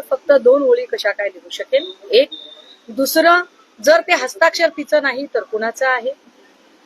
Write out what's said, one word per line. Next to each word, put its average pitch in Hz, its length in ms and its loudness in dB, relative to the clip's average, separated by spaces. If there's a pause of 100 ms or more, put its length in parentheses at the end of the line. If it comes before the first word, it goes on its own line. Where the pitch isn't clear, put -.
फक्त 277 220 -2
दोन 269 320 4
ओळी 247 220 2
कशा 214 260 -4
काय 202 160 -4
लिहू 175 220 -14
शकेल? 285 440 -4 (180)
एक. 262 180 4 (600)
दुसरं, 320 520 2 (420)
जर 320 180 4
ते 359 120 -2
हस्ताक्षर 330 560 0
तिचं 294 340 -2
नाही 269 220 -4
तर 247 140 -4
कुणाचं 220 480 -6
आहे? 254 240 -2 (760)